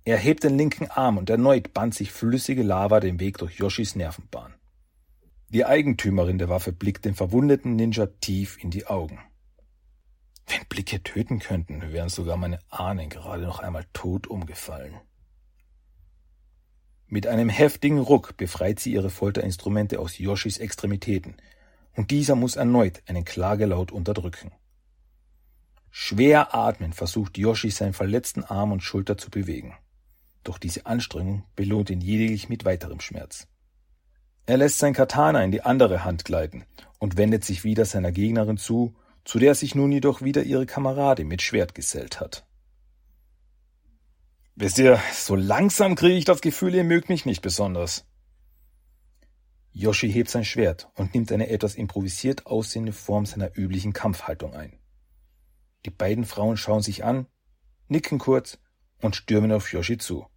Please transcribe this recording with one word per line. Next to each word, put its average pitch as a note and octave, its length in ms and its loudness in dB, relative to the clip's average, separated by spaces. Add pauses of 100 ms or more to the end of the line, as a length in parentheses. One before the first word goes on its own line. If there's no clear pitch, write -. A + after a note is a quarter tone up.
Er A2+ 140 4
hebt C#3+ 260 2
den C#3 140 4
linken D3 320 0
Arm, B2 280 2
und F#2 120 -6
erneut A#2+ 440 4
bahnt A2 200 -2
sich - 180 -6
flüssige B2+ 520 -2
Lava G2+ 360 4
den F#2 200 0
Weg G2 180 -4
durch E2+ 220 -10
Yoshis G2+ 360 -4
Nervenbahn. D2+ 600 -10 (960)
Die A#2 160 4
Eigentümerin G2+ 760 2
der E2+ 100 -2
Waffe F2+ 240 -2
blickt G2 320 -4
dem G2+ 80 0
verwundeten B2 640 2
Ninja A2 320 0
tief - 540 -4
in E2+ 100 -6
die G2 160 -6
Augen. E2+ 320 -6 (1300)
„Wenn - 220 -8
Blicke G2 340 -8
töten A2 380 -4
könnten, D#2+ 540 -6
wären E2+ 160 -4
sogar E2+ 260 -6
meine F2 240 -4 (100)
Ahnen F2+ 400 -6
gerade E2+ 340 -10
noch E2+ 160 -8
einmal E2 340 -8
tot F2+ 340 -6
umgefallen.“ D#2+ 680 -10 (2250)
Mit G2+ 200 -2
einem A#2 200 2
heftigen C#3+ 520 4
Ruck - 360 4
befreit F#2+ 460 -2
sie B2 100 -4
ihre G2 180 0
Folterinstrumente G2 880 -2
aus E2+ 180 -8
Yoshis G2 400 -4
Extremitäten, G2+ 800 -4 (580)
und G#2+ 160 -2
dieser C#3+ 240 4
muss B2 220 0
erneut A#2+ 500 2
einen F2+ 160 -4
Klagelaut F#2 680 -2
unterdrücken. F2 580 -6 (1400)
Schwer C#3+ 640 4
atmend A2 420 0
versucht G2 420 -6
Yoshi, A2 340 0
seinen G2 220 -2
verletzten G2+ 500 -2
Arm G2+ 300 -2
und F#2 80 -4
Schulter G2 360 -2
zu - 140 -16
bewegen. F2+ 460 -8 (680)
Doch - 140 -10
diese - 280 -8
Anstrengung G2+ 600 -4 (100)
belohnt G2+ 340 0
ihn F2+ 120 -2
lediglich G#2+ 480 0
mit A#2 160 -6
weiterem D#2+ 340 -4
Schmerz. - 480 -14 (1000)
Er B2+ 120 2
lässt C#3+ 220 4
sein C#3+ 140 4
Katana C#3+ 480 4
in F#2+ 100 2
die G#2+ 100 -2
andere A#2 420 4
Hand F2 220 -4
gleiten D#2+ 400 -4 (340)
und F#2+ 160 -4
wendet G#2 300 4
sich F#2+ 180 -6
wieder G#2+ 220 2
seiner F2+ 260 -2
Gegnerin G#2+ 460 0
zu, A#2 360 -2 (320)
zu - 140 -2
der C#3 160 8
sich C#3+ 180 -6
nun C#3 200 2
jedoch C#3 280 2
wieder C#3 220 0
ihre C3+ 220 0
Kameradin C3+ 640 0
mit F2 120 -4
Schwert - 340 -2
gesellt - 440 -8
hat. - 260 -12 (2000)
„Wisst G2+ 240 -2
ihr, B2+ 200 10 (140)
so - 200 -2
langsam D#3 640 4
kriege F3+ 220 6
ich E3 80 0
das F3+ 160 6
Gefühl, F3+ 340 0
ihr F3+ 80 4
mögt E3+ 240 2
mich E3+ 180 0
nicht G#2+ 160 -2
besonders.“ F2+ 640 -4 (1700)
Yoshi G#2 400 0
hebt A#2 180 2
sein A#2+ 140 -2
Schwert G2+ 520 0
und G2 180 -4
nimmt A2+ 180 0
eine G#2+ 160 0
etwas G#2+ 280 -2
improvisiert G#2 720 -4
aussehende A2 440 -4
Form G#2 340 -2
seiner G2 320 -6
üblichen F#2+ 360 -2
Kampfhaltung D#2 600 -6
ein. D#2 220 -16 (1080)
Die - 40 -8
beiden A2 360 -2
Frauen G#2+ 320 0
schauen G#2+ 240 0
sich G#2 240 -4
an, B2+ 200 0 (600)
nicken D3+ 320 -2
kurz - 400 0 (400)
und G#2+ 160 0
stürmen G#2+ 380 2
auf G#2 180 -2
Yoshi F2 260 -2
zu. - 400 -8